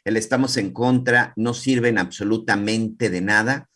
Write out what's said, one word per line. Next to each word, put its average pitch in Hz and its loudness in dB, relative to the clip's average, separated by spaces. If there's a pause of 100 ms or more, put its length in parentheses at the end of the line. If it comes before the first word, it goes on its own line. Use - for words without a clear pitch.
el 107 0
"estamos 127 0
en 98 -2
contra", 120 2
no 117 -2
sirven 120 0
absolutamente 107 -2
de 90 -4
nada 110 0